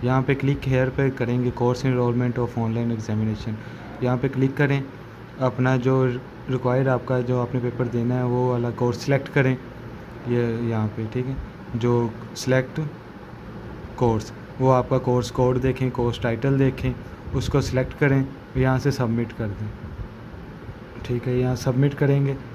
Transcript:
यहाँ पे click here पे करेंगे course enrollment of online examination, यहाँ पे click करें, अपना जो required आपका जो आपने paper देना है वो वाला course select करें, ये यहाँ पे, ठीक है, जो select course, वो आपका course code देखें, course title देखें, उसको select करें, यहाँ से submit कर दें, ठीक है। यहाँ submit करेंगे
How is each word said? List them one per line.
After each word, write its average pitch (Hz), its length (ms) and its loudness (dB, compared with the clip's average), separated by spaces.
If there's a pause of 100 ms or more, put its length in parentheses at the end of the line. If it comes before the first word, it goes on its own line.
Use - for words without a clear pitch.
यहाँ 131 180 4
पे 135 120 2
click 139 320 0
here 131 240 4
पे 135 200 0
करेंगे 123 420 0
course 123 320 0
enrollment 123 540 2
of 120 200 -2
online 117 380 0
examination, 110 580 -2 (480)
यहाँ 127 140 2
पे 131 120 0
click 135 280 2
करें, 139 260 2 (580)
अपना 127 360 2
जो 131 280 4 (460)
required 127 380 2
आपका 127 320 2
जो 123 200 2
आपने 120 200 0
paper 120 280 -2
देना 120 260 0
है 127 100 0
वो 123 260 2
वाला 120 200 0
course 120 280 0
select 139 300 0
करें, 131 240 4 (760)
ये 117 420 0
यहाँ 110 180 0
पे, 110 180 -6
ठीक 127 200 -4
है, 135 100 -4 (400)
जो 120 360 2 (240)
select 131 440 2 (1160)
course, 113 360 2 (280)
वो 131 100 6
आपका 127 280 4
course 123 320 0
code 127 300 4
देखें, 131 300 0
course 120 320 0
title 123 360 2
देखें, 131 340 2 (420)
उसको 135 260 2
select 127 380 0
करें, 135 260 4 (320)
यहाँ 131 220 4
से 143 120 2
submit 117 420 0
कर 113 160 -4
दें, 107 200 -6 (1400)
ठीक 120 220 -2
है। 123 120 2
यहाँ 127 180 2
submit 135 380 2
करेंगे 139 400 4 (200)